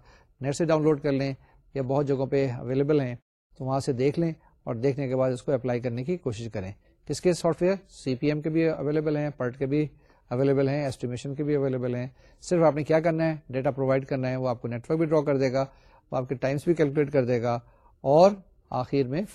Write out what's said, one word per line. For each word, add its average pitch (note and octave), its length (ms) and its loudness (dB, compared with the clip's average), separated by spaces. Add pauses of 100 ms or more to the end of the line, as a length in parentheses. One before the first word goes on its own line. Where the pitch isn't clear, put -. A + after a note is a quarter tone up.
(420)
نیٹ C#3 140 -2
سے F3 100 0
ڈاؤن D#3 180 2
لوڈ D3+ 180 2
کر C#3+ 100 0
لیں C3+ 220 -2 (400)
یا C3+ 80 -2
بہت C3+ 260 0
جگہوں C3+ 180 0
پہ C#3 260 0
اویلیبل C3+ 500 0
ہیں B2 140 -4 (420)
تو C3+ 80 -10
وہاں C3+ 140 -2
سے C#3 140 -2
دیکھ C3+ 260 0
لیں E3 120 0 (320)
اور B2+ 120 -4
دیکھنے C3 320 -2
کے B2+ 80 -2
بعد C3 160 2
اس B2 120 -6
کو - 80 -2
اپلائی B2 280 0
کرنے A#2+ 240 -4
کی E3+ 140 -4
کوشش A2+ 360 -6
کریں۔ G2 180 -8 (360)
کس D3 140 -6
کے F3+ 120 4
سافٹ E3 280 0
ویئر؟ F#3 140 2 (140)
سی - 260 -4
پی D3 120 -2
ایم D3+ 140 0
کے D#3+ 80 -4
بھی D#3+ 180 2
اویلیبل D3+ 500 0
ہیں، D3 200 -2
پرٹ B2 200 -4
کے C#3 80 -4
بھی D3 220 0 (440)
اویلیبل C#3 380 2
ہیں، C#3+ 180 -2
اسٹیمیشن B2 480 -8
کے D3+ 80 -4
بھی D3 120 0
اویلیبل B2+ 400 -2
ہیں۔ B2 120 -6 (340)
صرف F3 220 2
آپ D3 120 6
نے D3+ 80 -2
کیا D#3 160 2
کرنا D#3+ 260 0
ہے؟ D#3+ 100 0 (140)
ڈیٹا C3 220 -2
پرووائڈ C3+ 340 0
کرنا B2+ 240 -2
ہے، B2+ 60 -2
وہ B2+ 140 -2
آپ A#2+ 120 -4
کو A#2+ 60 -6
نیٹورک A#2+ 320 -2
بھی E3 60 2
ڈرا D#3 160 2
کر C#3+ 160 2
دے C3 160 2
گا، C3+ 120 0 (460)
وہ C3 60 -4
آپ B2+ 120 -4
کے C#3 60 -4
ٹائمز C3+ 300 -2
بھی F3 80 4
کیلکولیٹ D3 380 2
کر C3+ 140 4
دے A#2+ 160 2
گا A#2+ 180 0 (420)
اور D#3+ 300 8 (380)
آخر B2+ 380 0
میں C#3+ 140 -4 (140)